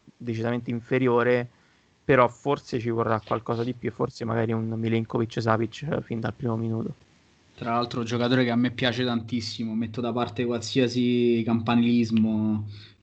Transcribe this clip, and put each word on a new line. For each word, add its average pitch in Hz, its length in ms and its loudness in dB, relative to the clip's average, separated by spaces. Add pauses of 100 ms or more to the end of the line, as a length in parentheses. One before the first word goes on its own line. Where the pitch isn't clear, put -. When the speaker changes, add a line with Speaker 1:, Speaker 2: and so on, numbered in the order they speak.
(160)
Speaker 1:
decisamente 120 540 -4
inferiore, 120 760 2 (580)
però 131 240 8
forse 139 520 -4
ci 117 100 -4
vorrà 113 300 0
qualcosa 113 440 -4
di 123 100 -4
più, 120 180 -6
forse 123 320 -6
magari 113 280 0
un 113 160 -2
Milinkovic 113 760 -2
Savic, 110 480 0
eh, 139 120 -2
fin 113 180 -6
dal 117 140 -4
primo 117 220 -2
minuto. 113 380 -4 (600)
Speaker 2:
Tra 117 180 -6
l'altro 120 320 -2
giocatore 120 400 2
che 120 60 2
a 117 60 0
me 123 140 2
piace 123 340 -2
tantissimo, 117 720 -4
metto 113 260 -4
da 117 120 -2
parte 120 340 -2
qualsiasi 120 960 2
campanilismo, 110 1200 2 (340)